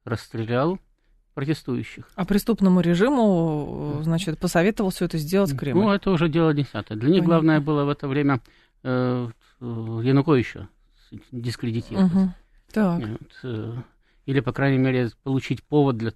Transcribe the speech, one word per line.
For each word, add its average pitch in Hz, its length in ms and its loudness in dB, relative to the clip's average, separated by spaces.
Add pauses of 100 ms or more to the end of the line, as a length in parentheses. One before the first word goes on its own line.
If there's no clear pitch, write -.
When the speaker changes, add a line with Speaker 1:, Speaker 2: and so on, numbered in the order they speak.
Speaker 1:
расстрелял 120 720 -4 (540)
протестующих. 139 800 -6
Speaker 2:
А 190 80 -4
преступному 196 560 2
режиму, 170 1200 2
э, 156 40 -6
значит, 165 360 -2
посоветовал 185 520 0
все - 120 -4
это 175 140 -4
сделать 165 400 0
Кремль? 156 240 0
Speaker 1:
Ну, 208 100 4
это 196 180 0
уже 170 200 2
дело 160 240 2
десятое. 120 440 -4
Для 117 120 0
них 180 160 6
Speaker 2:
Понятно. - 20 4
Speaker 1:
главное 160 320 4
было 147 240 0
в 143 60 0
это 143 180 -4
время, 139 320 2 (440)
э, 127 460 -2 (300)
Януковича 120 1080 0 (640)
дискредитировать. 120 800 -2
Speaker 2:
Мгм. 190 200 2 (380)
Так. 180 300 0
Speaker 1:
Вот, - 420 -10
э, 113 300 -8 (520)
или, 135 140 0
по 123 140 -4
крайней 139 240 0
мере, 127 320 2 (140)
получить 131 400 -4
повод 139 340 2
для, 110 180 -4